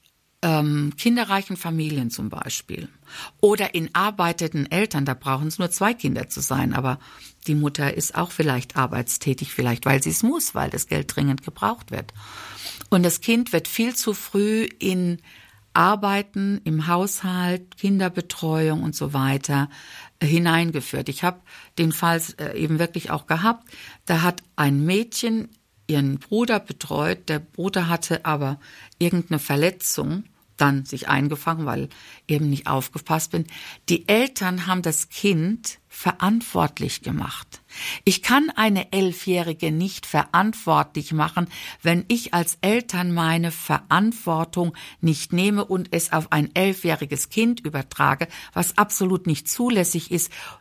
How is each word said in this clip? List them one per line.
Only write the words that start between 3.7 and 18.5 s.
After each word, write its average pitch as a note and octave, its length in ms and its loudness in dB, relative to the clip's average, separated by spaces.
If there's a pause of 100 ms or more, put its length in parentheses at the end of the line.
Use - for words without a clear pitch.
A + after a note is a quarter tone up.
in E3 200 -4
arbeitenden E3+ 760 0
Eltern, E3+ 340 0
da C3+ 100 -2
brauchen C3+ 340 -4
es D#3 100 -6
nur F3 120 -2
zwei G#3+ 240 0
Kinder - 340 -4
zu - 120 -8
sein, B2+ 340 -2
aber C3 240 -2 (480)
die D#3 80 2
Mutter D3 400 0
ist - 220 -4
auch E3+ 140 -2
vielleicht C3 460 -2
arbeitstätig, C3 760 -2
vielleicht A#2+ 340 0
weil C3+ 160 4
sie D#3+ 80 0
es E3 120 -2
muss, C#4+ 320 0
weil - 140 -2
das - 180 -6
Geld D3+ 280 -4
dringend C#3 280 0
gebraucht - 480 -4
wird. - 220 -10 (800)
Und F3+ 140 6
das E3+ 160 2
Kind A#3 320 2
wird E3 160 0
viel A#3+ 260 0
zu G#3 200 -2
früh G#3+ 540 0 (100)
in F3+ 420 0 (540)
Arbeiten G3+ 880 2
im D#3 220 0
Haushalt, F3+ 920 -2
Kinderbetreuung E3+ 1080 0